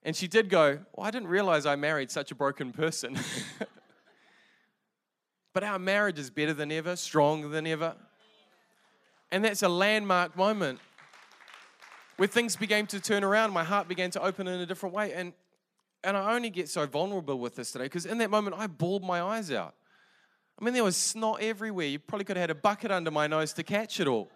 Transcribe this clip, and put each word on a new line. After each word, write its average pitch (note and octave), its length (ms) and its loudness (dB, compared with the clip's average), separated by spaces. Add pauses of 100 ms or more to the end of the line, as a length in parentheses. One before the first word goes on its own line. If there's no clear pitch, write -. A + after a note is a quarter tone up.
And D#3 120 -4
she F3+ 120 -4
did G#3+ 220 4
go, D3+ 440 6
"Well, - 140 -4
I - 20 0
didn't A3 200 -6
realize F3 360 4
I C#3+ 120 2
married D3 340 -2
such C#3+ 180 -6
a C#3 60 -10
broken C3+ 360 -2
person." D3+ 520 -4
<laughs> - 40 -8 (2250)
But F#3+ 60 0
our G3+ 160 -2
marriage F#3+ 400 2
is C3+ 100 -8
better D3+ 240 0
than D3 180 -4
ever, D#3+ 240 -4
stronger D3+ 520 4
than D#3 180 -4
ever. D#3+ 300 -2 (1400)
And F#3+ 120 2
that's G#3 200 2
a G3 40 6
landmark F#3 680 2
moment F#3 420 0 (1400)
where F#3+ 100 4
things A#3 280 2
began G#3 300 2
to G3+ 140 -6
turn G3+ 240 2
around. G#3 300 4
My E3+ 100 0
heart F#3 240 0
began F3+ 240 -2
to F#3+ 100 -4
open F#3+ 260 -2
in F3+ 120 -4
a F3 80 -4
different F3+ 260 -6
way. G3+ 200 -2
And, F3+ 200 -8 (720)
and G3 120 0
I G3+ 200 2
only A#3+ 160 -2
get E3+ 180 -4
so D3+ 160 0
vulnerable D3 540 -2
with A#2+ 160 -6
this A#2+ 160 -8
today C3 180 -6
'cause E3+ 160 -6
in A3+ 140 -4
that A3 100 2
moment, G3+ 260 0
I G#3+ 120 -6
bawled F3+ 360 -2
my F3+ 160 0
eyes G3 320 -4
out. F#2 220 -4 (880)
I - 20 -8
mean, B3 120 0
there B3 80 4
was F#3 120 2
snot A3 460 0
everywhere. G#3 460 -2
You C#3 100 -4
probably G3+ 280 -6
could F#3+ 120 -2
have F3+ 60 2
had D#3+ 80 0
a D3 100 -6
bucket G#3 300 2
under F3 180 0
my D3+ 160 2
nose D#3 280 2
to E3 100 -6
catch G#3 360 -2
it F3+ 60 2
all. A#2 300 0